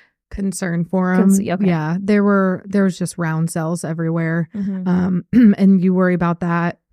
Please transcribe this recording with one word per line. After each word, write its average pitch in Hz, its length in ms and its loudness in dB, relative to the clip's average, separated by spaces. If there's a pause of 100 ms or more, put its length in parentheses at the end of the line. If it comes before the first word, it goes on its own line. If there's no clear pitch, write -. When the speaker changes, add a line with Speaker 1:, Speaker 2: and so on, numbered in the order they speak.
(300)
Speaker 1:
Concern 180 540 -4
for 185 320 -2
Speaker 2:
Cons-, 196 220 4
Speaker 1:
him. 196 160 -6
Speaker 2:
okay. 190 140 0
Speaker 1:
Yeah, 165 300 -2
there 202 240 0
were, 196 440 0
there 196 180 0
was 185 140 -2
just - 180 -6
round 160 340 -2
cells 170 320 -6
everywhere. 165 720 -4
Speaker 2:
Mm-hmm. 190 320 -6
Speaker 1:
Um, 180 460 0
<clears throat> 214 240 6
and 196 260 4
you 185 120 2
worry 180 180 2
about 170 280 -2
that 170 400 -2 (120)